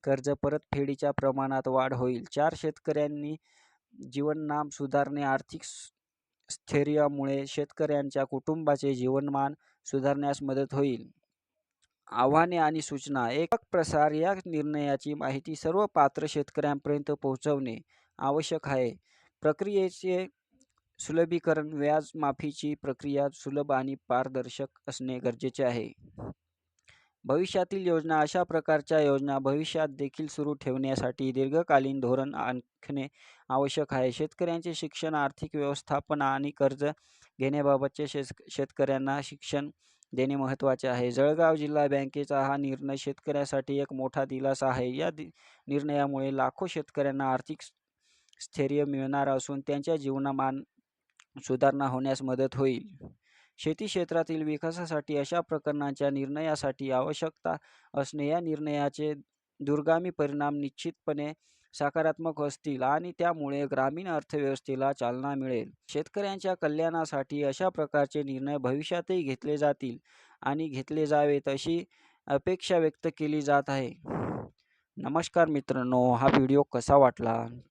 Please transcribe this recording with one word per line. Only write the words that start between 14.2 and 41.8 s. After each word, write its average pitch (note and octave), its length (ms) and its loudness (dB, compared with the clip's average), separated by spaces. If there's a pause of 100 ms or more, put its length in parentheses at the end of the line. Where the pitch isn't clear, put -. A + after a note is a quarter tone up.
निर्णयाची D3+ 800 -2
माहिती C#3 420 -6
सर्व F#3+ 380 0
पात्र D3+ 340 4
शेतकऱ्यांपर्यंत D3 840 -2
पोहोचवणे C3+ 680 -2 (400)
आवश्यक D3+ 500 -2
आहे. B2+ 260 0 (460)
प्रक्रियेचे F#3 840 0 (720)
सुलभीकरण, D#3+ 760 0
व्याज D3+ 420 2
माफीची D3 600 -2
प्रक्रिया C#3 600 -2
सुलभ C#3+ 380 -4
आणि C3+ 220 0 (140)
पारदर्शक C3 580 -2 (220)
असणे C3 300 -6
गरजेचे B2 460 -2
आहे. A#2+ 280 -2 (1300)
भविष्यातील F3+ 600 0
योजना, D#3+ 340 2
अशा E3 220 2
प्रकारच्या D#3 580 2
योजना C#3 380 2
भविष्यात D3+ 500 0
देखील C#3 380 -6
सुरू D3 280 -4
ठेवण्यासाठी C3 760 -2
दीर्घकालीन C3+ 680 2
धोरण C3 340 0
आखणे B2+ 720 -6 (420)
आवश्यक C#3 460 0
आहे. B2+ 180 2
शेतकऱ्यांचे E3+ 600 -4
शिक्षण, D#3 400 -4
आर्थिक C#3+ 400 -2
व्यवस्थापन C#3+ 680 -2
आणि C#3 280 0
कर्ज C#3 340 2 (560)
घेण्याबाबतचे C#3 640 2
शेत-, C3+ 440 -8
शेतकऱ्यांना C#3 720 0
शिक्षण C#3+ 480 -4 (420)
देणे C3+ 240 2
महत्त्वाचे C3+ 520 0
आहे. B2 220 0
जळगाव D#3 460 4
जिल्हा D3 320 2